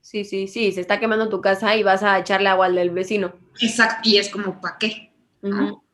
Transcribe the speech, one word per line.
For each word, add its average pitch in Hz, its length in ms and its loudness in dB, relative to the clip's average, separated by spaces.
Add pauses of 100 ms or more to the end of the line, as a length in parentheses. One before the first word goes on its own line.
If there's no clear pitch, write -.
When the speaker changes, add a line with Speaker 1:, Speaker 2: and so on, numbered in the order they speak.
Speaker 1:
Sí, 208 180 -6
sí, 196 260 -6
sí, 208 220 0
se 185 120 -6
está 202 180 0
quemando 220 300 0
tu 185 100 -2
casa 202 360 2
y 214 60 0
vas 196 200 4
a 196 160 4
echarle 196 320 2
agua 190 160 4
al 180 80 2
del 175 160 2
vecino. 190 420 -2 (260)
Speaker 2:
Exacto, 226 480 0
y 202 120 4
es 196 100 0
como, 202 320 -6
¿pa' 180 180 -10
qué? - 360 -6 (260)
¿No? 202 240 -2
Speaker 1:
Ujú. 302 180 -8 (120)